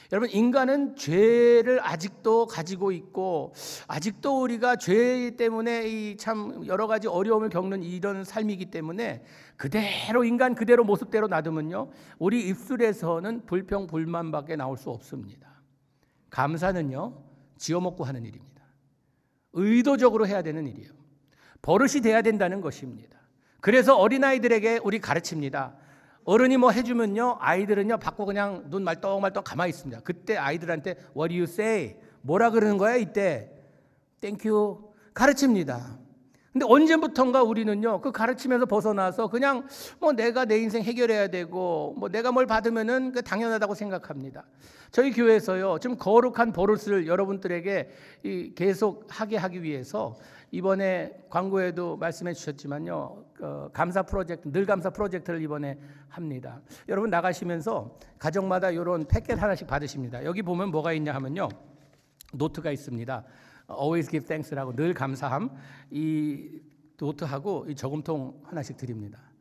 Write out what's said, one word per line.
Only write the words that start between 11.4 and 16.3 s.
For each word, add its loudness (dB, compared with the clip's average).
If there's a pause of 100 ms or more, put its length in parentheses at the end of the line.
우리 0
입술에서는 -2
불평, -4
불만밖에 -6
나올 -6
수 -12
없습니다. -14 (800)